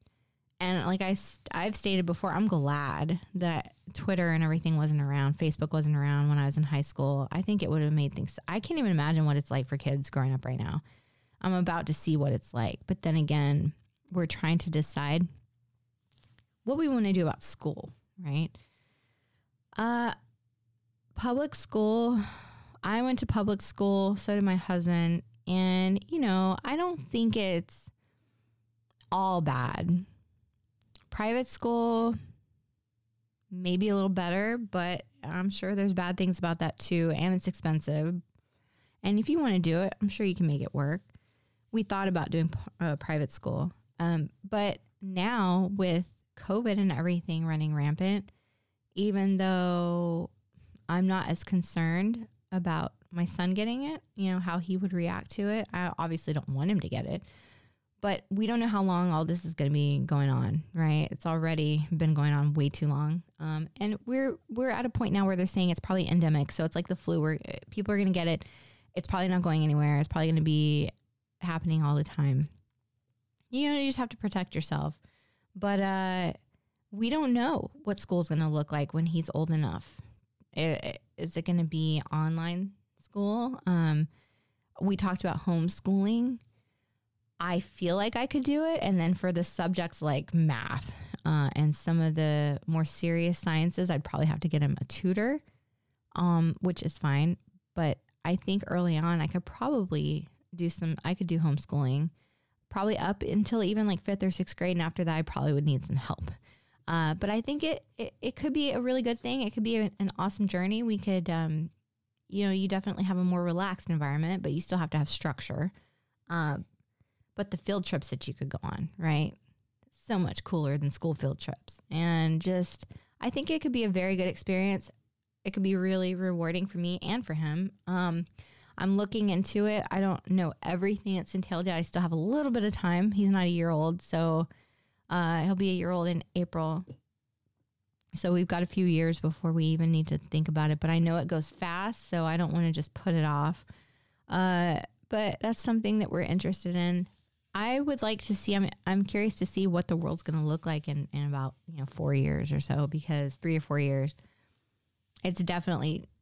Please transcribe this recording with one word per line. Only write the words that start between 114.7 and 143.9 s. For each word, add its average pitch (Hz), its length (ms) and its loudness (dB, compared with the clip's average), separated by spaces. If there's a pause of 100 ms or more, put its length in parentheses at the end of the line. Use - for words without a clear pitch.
have 165 120 0
to 156 80 0
have 147 100 0
structure. - 640 -4 (560)
Uh, 156 300 -2 (800)
but 202 140 -6
the 170 80 -4
field 196 260 -2
trips - 240 -4
that 135 200 -8
you 139 60 -8
could 139 140 -8
go - 140 -8
on, - 260 -6 (100)
right? 156 340 0 (760)
So 214 120 -2
much 131 260 -2
cooler 147 340 0
than 143 120 0
school 165 240 -4
field 135 240 -4
trips. - 420 -12 (100)
And 160 500 2
just, 180 460 -2 (340)
I 254 100 -4
think 277 200 -4
it 311 120 0
could 285 100 0
be 233 120 0
a 214 40 2
very 185 260 0
good 180 120 0
experience. 190 640 -2 (540)
It 196 80 -6
could 196 100 -2
be 190 120 2
really 185 400 0
rewarding 180 520 -2
for 180 120 -8
me 175 240 -2
and 220 220 -4
for 160 100 -4
him. 156 380 -2 (140)
Um, 175 400 0 (500)
I'm 196 200 2
looking 208 320 0
into 196 380 2
it. 214 240 0
I 190 100 0
don't 196 300 0
know 180 320 2
everything 190 540 -2
that's - 180 -4
entailed 180 320 -2
yet. 175 100 0
I 170 60 0
still 175 200 -2
have 165 100 0
a 165 40 0
little 254 340 0
bit 226 140 0
of 208 80 0
time. 180 400 2
He's 196 160 4
not 190 160 4
a 175 40 2
year 170 200 2
old, 165 340 0
so, 165 460 0 (640)
uh, 170 320 0
he'll 190 120 2
be 190 160 2
a 185 40 0
year 180 160 -2
old 175 180 0
in 170 140 -2 (120)
April. 170 500 -2 (1300)
So 180 180 -2
we've 175 160 2
got 175 140 -2
a 180 40 0
few 185 200 0
years 165 320 4
before 165 340 -2
we 165 140 2
even 165 260 4
need 160 160 2
to 156 100 0
think 156 300 0
about 151 220 2
it. 156 100 0
But 160 100 2
I 165 80 4
know 165 180 4
it 165 120 0
goes 156 220 -2
fast, 185 600 -6
so 165 140 0
I 160 120 0
don't 170 160 0
wanna 165 200 2
just 156 200 -4
put - 220 -2
it 156 100 4
off. 151 400 0 (640)